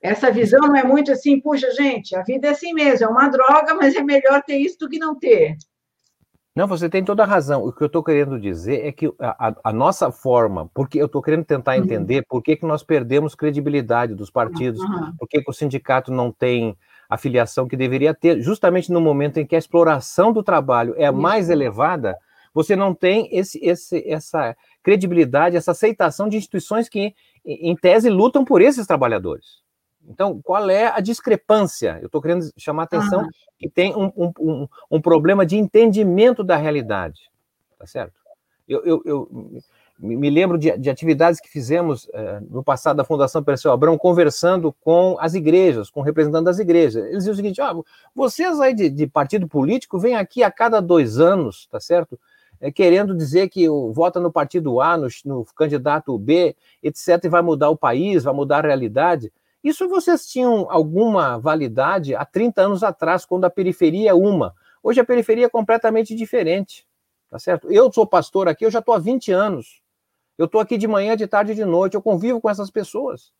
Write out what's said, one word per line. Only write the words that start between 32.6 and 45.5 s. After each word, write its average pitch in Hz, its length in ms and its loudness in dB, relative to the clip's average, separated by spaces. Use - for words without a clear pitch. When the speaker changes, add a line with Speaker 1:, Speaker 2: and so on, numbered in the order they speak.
Speaker 2:
a - 20 -6
atenção 208 340 -2
Speaker 1:
Aham. - 100 -4
Speaker 2:
que 143 100 -12
tem 185 240 0
um, 196 120 -2
um, 175 240 -2
um, 151 280 -4
um 156 100 0
problema 170 440 4
de 170 120 -2
entendimento 214 880 4
da 180 100 2
realidade, 110 720 -4
tá - 80 -20
certo? 104 280 -12
Eu, - 200 -4
eu, 160 180 2
eu 123 580 -8
me, 113 160 -8
me 143 140 0
lembro 170 280 2
de, 151 200 0
de 131 120 -2
atividades 160 520 0
que - 80 -20
fizemos, 147 640 -4
eh, 104 260 -10
no 131 140 -10
passado 143 320 0
da 143 80 0
Fundação 143 400 -2
Perseu 143 260 0
Abrão, 147 280 4
conversando 170 840 2
com 175 400 2
as 165 140 -4
igrejas, 160 560 2